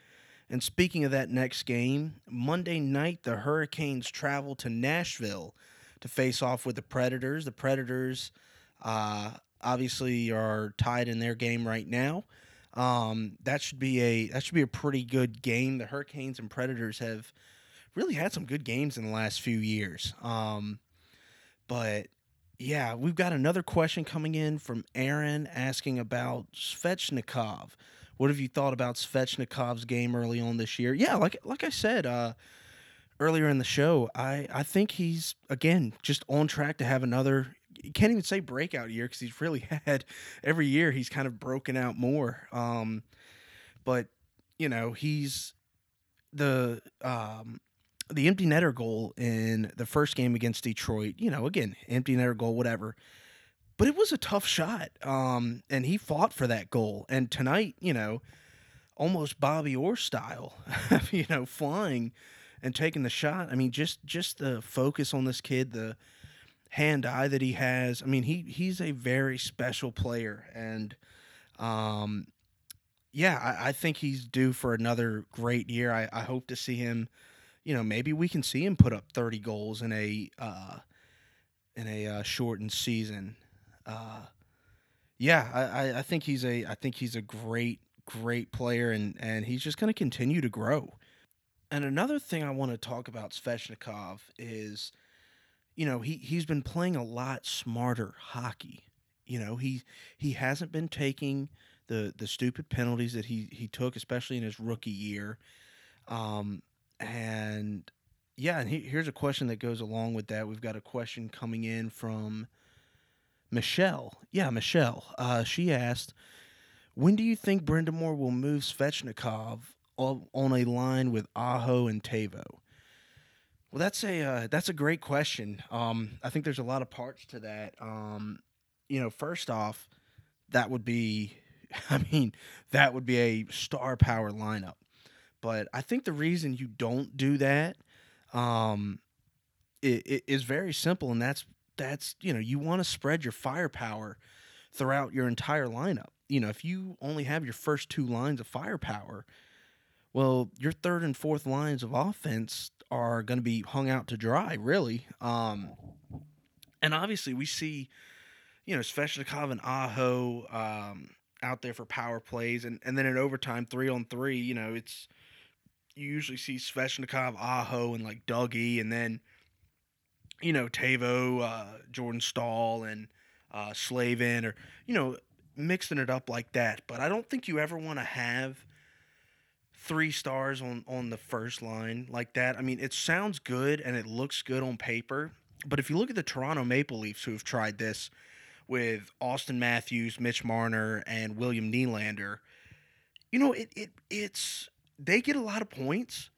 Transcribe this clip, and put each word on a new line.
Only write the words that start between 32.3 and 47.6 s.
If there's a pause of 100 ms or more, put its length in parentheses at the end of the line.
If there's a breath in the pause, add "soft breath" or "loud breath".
earlier
in
the
show,
I,
I
think
he's, (160)
again, (100)
just
on
track
to
have
another, (260)
you
can't
even
say
breakout
year
'cause
he's
really
<laughs>
had, (380 loud breath)
every
year
he's
kind
of
broken
out
more.
Um, (800 loud breath)
but, (520)
you
know,
he's (800)
the, (220)
um, (480)